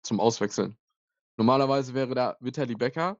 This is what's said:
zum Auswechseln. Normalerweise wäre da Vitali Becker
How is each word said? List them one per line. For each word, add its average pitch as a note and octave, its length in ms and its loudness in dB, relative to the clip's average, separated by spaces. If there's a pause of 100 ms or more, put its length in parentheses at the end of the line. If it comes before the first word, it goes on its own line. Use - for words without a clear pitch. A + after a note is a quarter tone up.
zum G#2 180 -2
Auswechseln. G#2+ 560 0 (640)
Normalerweise C3+ 560 2
wäre B2+ 200 -2
da B2+ 260 -2
Vitali B2 340 -4
Becker D#3+ 460 -4